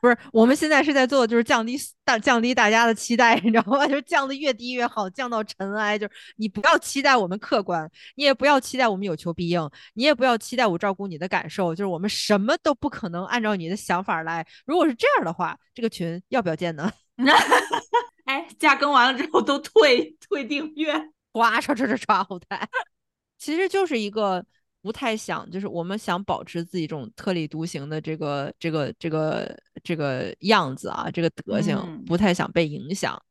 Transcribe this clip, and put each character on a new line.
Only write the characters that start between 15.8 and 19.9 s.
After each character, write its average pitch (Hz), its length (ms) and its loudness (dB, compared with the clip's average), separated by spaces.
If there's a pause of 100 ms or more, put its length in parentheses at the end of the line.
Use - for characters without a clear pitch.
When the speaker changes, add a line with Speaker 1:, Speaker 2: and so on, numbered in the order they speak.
Speaker 1:
个 226 80 0
群 170 320 -6 (100)
要 247 120 0
不 180 60 -2
要 160 80 -2
建 170 180 -4
呢？ 156 160 -4 (260)
<laughs> - 20 -20
Speaker 2:
<laughs> 440 1040 2
哎， 269 200 -4 (140)
加 302 160 6
更 277 160 0
完 262 220 6
了 254 40 -4
之 262 140 -4
后 - 100 4
都 277 200 0
退， 269 560 4 (120)